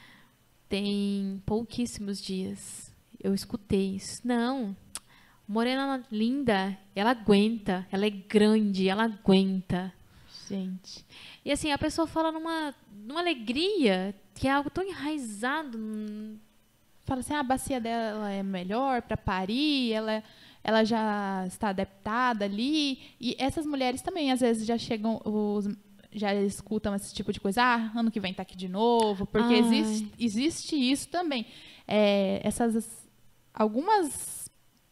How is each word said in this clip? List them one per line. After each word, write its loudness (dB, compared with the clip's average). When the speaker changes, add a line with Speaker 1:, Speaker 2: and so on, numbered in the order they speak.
Speaker 1:
Tem -2
pouquíssimos -4
dias -8
eu 0
escutei -2
isso. -10
"Não, 0
morena 0
linda, 2
ela 4
aguenta, 4
ela 0
é 0
grande, 4
ela 2
aguenta." 2
Speaker 2:
Gente. -8
Speaker 1:
E -2
assim, 0
a 0
pessoa 0
fala 0
numa, -4
numa -6
alegria, 0
que -2
é 2
algo 0
tão -4
enraizado. -6
N- -10
Speaker 2:
Fala -2
assim, -6
"Ah, 0
a 2
bacia 0
dela -4
é -4
melhor -2
pra -4
parir, 0
ela, -2
ela 4
já 0
está -4
adaptada -2
ali." 0
E -4
essas -2
mulheres -2
também, 0
às 2
vezes, 2
já 2
chegam, -2
os, 0
já 0
escutam -2
esse -8
tipo -2
de -8
coisa, 2
"Ah, 2
ano 2
que -2
vem -4
tá -8
aqui -16
de -6
novo", 2
porque 4
Speaker 1:
Ai. 8
Speaker 2:
existe, 2
existe -2
isso 2
também. -4
É, 2
essas, -2
algumas 0